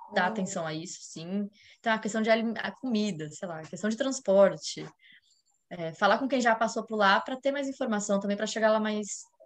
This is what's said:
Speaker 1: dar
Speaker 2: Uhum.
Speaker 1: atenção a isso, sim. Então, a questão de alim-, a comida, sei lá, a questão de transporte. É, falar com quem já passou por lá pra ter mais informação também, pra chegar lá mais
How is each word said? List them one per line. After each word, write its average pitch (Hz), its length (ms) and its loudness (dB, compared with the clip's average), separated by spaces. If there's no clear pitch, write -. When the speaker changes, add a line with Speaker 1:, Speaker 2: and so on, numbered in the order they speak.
Speaker 1:
dar 190 80 2
Speaker 2:
Uhum. 180 60 2
Speaker 1:
atenção 185 380 -4
a 156 80 -4
isso, 170 280 -10
sim. 190 460 -8
Então, 226 140 0
a 214 60 0
questão 220 220 -4
de 220 100 2
alim-, 226 280 2
a - 140 -6
comida, 208 580 -2
sei - 160 -10
lá, 160 140 -8
a - 60 -10
questão 180 220 -6
de 220 80 -2
transporte. 196 880 2
É, 165 240 -8
falar 208 240 4
com 269 100 -2
quem 262 120 0
já 226 140 4
passou 220 320 -2
por 220 100 -6
lá 208 240 6
pra 262 200 -6
ter 277 120 0
mais 277 160 -4
informação 208 520 0
também, 202 160 -2
pra 214 100 -4
chegar 214 240 2
lá 220 100 4
mais 214 440 -4